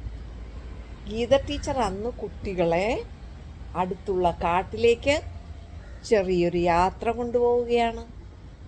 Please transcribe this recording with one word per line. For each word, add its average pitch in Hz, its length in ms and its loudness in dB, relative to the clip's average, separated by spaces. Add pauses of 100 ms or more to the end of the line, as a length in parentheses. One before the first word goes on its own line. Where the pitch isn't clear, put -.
(1080)
ഗീത 226 300 4
ടീച്ചർ 285 400 -2
അന്ന് 208 320 0
കുട്ടികളെ 196 920 0 (720)
അടുത്തുള്ള 180 560 0
കാട്ടിലേക്ക് 220 920 2 (840)
ചെറിയൊരു 180 520 4
യാത്ര 175 540 4
കൊണ്ടുപോവുകയാണ്. 240 920 2 (640)